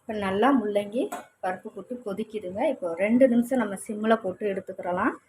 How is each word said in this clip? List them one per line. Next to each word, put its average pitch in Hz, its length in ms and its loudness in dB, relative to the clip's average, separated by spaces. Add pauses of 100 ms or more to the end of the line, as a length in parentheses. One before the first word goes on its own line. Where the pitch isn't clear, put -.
இப்ப 226 140 -10 (120)
நல்லா 202 220 2 (100)
முள்ளங்கி 208 440 -2 (420)
பருப்பு 185 320 -6
போட்டு 202 180 -12 (100)
கொதிக்குதுங்க. 202 560 -8 (140)
இப்போ 180 140 -6 (160)
ரெண்டு 240 280 6
நிமிஷம் 240 300 2
நம்ம 196 240 -4
சிம்ல 214 380 2
போட்டு 185 280 -6
எடுத்துக்கிறலாம். 190 600 -2 (140)